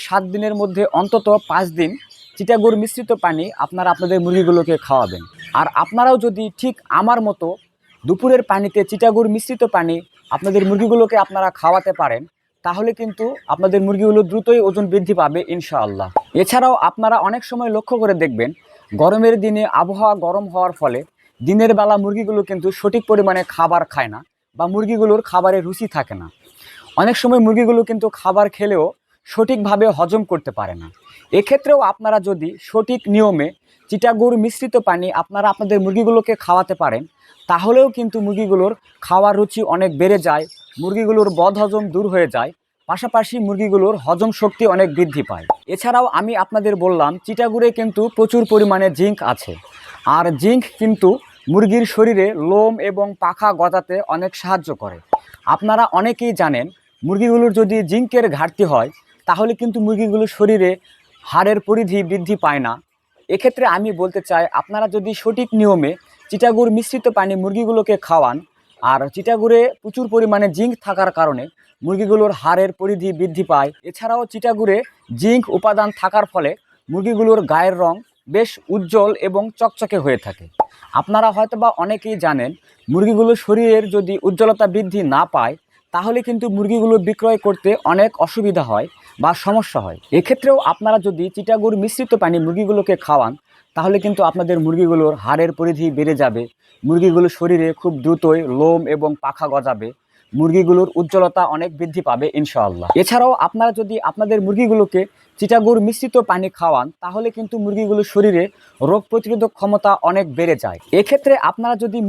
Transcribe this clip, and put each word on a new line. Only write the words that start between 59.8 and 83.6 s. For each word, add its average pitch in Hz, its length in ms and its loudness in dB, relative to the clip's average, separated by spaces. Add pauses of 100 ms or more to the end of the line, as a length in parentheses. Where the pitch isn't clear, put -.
মুরগিগুলোর 214 520 0
শরীরে 202 340 2 (520)
হাড়ের 196 440 2
পরিধি 202 300 0 (120)
বৃদ্ধি 185 340 -2
পায় 143 220 0
না। 117 80 -4 (560)
এক্ষেত্রে 247 360 0 (100)
আমি 208 140 -4 (120)
বলতে 185 180 -4 (100)
চাই, 170 160 2 (140)
আপনারা 214 260 -4 (100)
যদি 208 160 -4 (100)
সঠিক 226 280 -4 (100)
নিয়মে 185 320 4 (380)
চিটাগুড় 226 460 2
মিশ্রিত 233 300 -4 (120)
পানি 196 180 0
মুরগিগুলোকে 214 600 0 (120)
খাওয়ান, 139 300 2 (460)
আর 131 160 2 (160)
চিটাগুড়ে 226 440 2 (220)
প্রচুর 247 320 -8
পরিমাণে 208 340 2 (100)
জিঙ্ক 233 160 -2 (120)
থাকার 190 320 0
কারণে 147 260 0 (380)
মুরগিগুলোর 202 500 0 (100)
হাড়ের 180 380 2
পরিধি 190 300 -4 (100)
বৃদ্ধি 175 320 -2
পায়। 143 180 2 (200)
এছাড়াও 226 320 -4 (100)
চিটাগুড়ে 208 460 0 (440)
জিঙ্ক 226 220 2 (140)
উপাদান 208 320 0 (100)
থাকার 202 320 0
ফলে 156 200 -2 (380)
মুরগিগুলোর 214 500 2 (120)
গায়ের 180 320 2
রং 170 100 2 (340)
বেশ 202 220 0 (240)
উজ্জ্বল 202 380 2 (160)
এবং 196 160 -2 (160)
চকচকে 214 440 -2
হয়ে 131 220 0
থাকে। 92 200 -14 (480)
আপনারা 214 420 2
হয়তোবা 220 340 0 (140)
অনেকেই 214 420 -4
জানেন, 139 260 -2 (360)
মুরগিগুলো 208 440 4 (120)
শরীরের 220 420 2 (100)